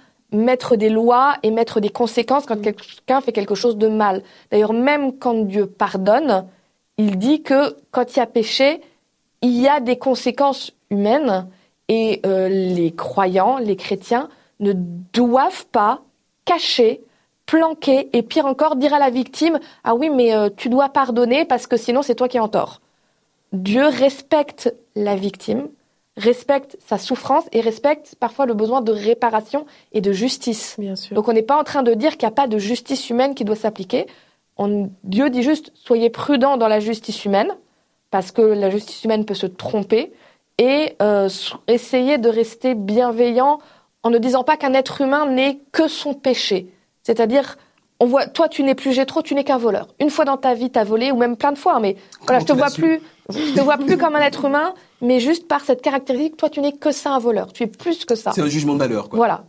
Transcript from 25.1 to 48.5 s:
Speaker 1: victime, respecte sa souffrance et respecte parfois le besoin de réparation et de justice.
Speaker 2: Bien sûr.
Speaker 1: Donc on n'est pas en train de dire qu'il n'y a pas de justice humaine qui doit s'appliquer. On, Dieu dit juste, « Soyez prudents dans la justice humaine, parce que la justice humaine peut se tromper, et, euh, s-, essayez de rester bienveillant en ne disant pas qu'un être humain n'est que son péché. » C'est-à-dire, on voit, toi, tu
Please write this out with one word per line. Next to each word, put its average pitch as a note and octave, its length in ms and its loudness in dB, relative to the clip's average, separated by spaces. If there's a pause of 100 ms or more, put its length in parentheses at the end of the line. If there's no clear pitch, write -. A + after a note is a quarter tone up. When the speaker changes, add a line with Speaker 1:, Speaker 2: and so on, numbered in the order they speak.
Speaker 1:
victime, G#3+ 540 -6 (480)
respecte B3 600 -2 (120)
sa G#3+ 80 -4
souffrance C4 560 -2
et A3+ 80 0
respecte C#4 580 -2
parfois B3 280 -2
le A#3 80 -2
besoin A3 260 0
de A3 120 -2
réparation A3+ 760 -2 (260)
et G#3+ 80 -2
de G3 120 0
justice. A3 680 -4
Speaker 2:
Bien G3 180 -8
sûr. - 180 -14
Speaker 1:
Donc G#3+ 140 0
on A#3 40 2
n'est A3 100 2
pas C4+ 160 2
en D4+ 60 0
train C#4 180 -2
de A#3 100 4
dire A#3+ 200 0
qu'il - 140 -4
n'y G#3+ 60 -2
a A3 40 -4
pas C#4 100 2
de G#3+ 120 -2
justice A#3+ 520 -6
humaine C4 240 0
qui B3+ 100 -6
doit G#3 120 -2
s'appliquer. G#3+ 500 -6 (500)
On, G3+ 340 -2 (120)
Dieu G3+ 260 0
dit B3 140 -2
juste, « D4+ 320 -2
Soyez A#3 340 0
prudents C#4 480 0
dans A3+ 120 2
la G#3+ 120 2
justice G#3+ 440 -6
humaine, G3+ 240 0 (600)
parce F#3 200 -4
que A#3 120 0
la G3+ 280 2
justice G#3 340 -8
humaine A3 200 0
peut G#3+ 100 -6
se F#3 120 -6
tromper, G#3 640 -2 (460)
et, C#4 440 2
euh, G3+ 240 2
s-, - 260 -6 (140)
essayez B3+ 500 0
de A#3 120 2
rester A3+ 460 0
bienveillant A#3+ 840 0 (440)
en A#3 80 0
ne A#3 80 4
disant B3 260 0
pas D#4 120 2
qu'un C#4 180 -2
être C4 260 0
humain C#4+ 260 2
n'est C4+ 320 0 (140)
que D#4+ 160 2
son C#4+ 260 -6
péché. » G#3+ 560 -2 (320)
C'est-à-dire, A#3+ 560 0 (420)
on B3 60 4
voit, B3+ 200 2
toi, D#4+ 220 0
tu D#4 140 -4